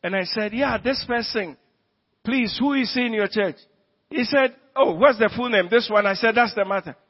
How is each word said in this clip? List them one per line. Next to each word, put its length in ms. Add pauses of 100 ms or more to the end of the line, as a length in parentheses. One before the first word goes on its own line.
And 140
I 80
said, 300
"Yeah, 240
this 280
person, 520 (640)
please, 340
who 160
is 220
in 180
your 140
church?" 300 (520)
He 140
said, 320 (200)
"Oh, 180
what's 260
the 160
full 140
name?" 200
This 200
one. 160
I 80
said, 220
"That's 200
the 100
matter." 300 (140)